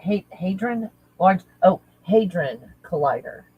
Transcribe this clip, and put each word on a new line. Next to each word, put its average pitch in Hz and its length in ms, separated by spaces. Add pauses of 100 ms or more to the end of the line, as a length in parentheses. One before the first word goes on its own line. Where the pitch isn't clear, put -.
ha-, 202 300
hadron? 214 580 (280)
Large, 185 240 (200)
oh, 185 180 (220)
hadron 170 800
collider. 139 640 (140)